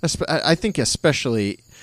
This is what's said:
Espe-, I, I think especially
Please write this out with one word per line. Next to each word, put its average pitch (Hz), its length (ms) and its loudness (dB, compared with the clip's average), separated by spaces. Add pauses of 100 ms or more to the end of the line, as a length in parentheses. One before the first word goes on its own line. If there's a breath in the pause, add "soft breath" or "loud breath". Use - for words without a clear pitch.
Espe-, - 260 -2
I, 156 240 2
I - 20 4
think 190 240 -2
especially 117 800 0 (240 loud breath)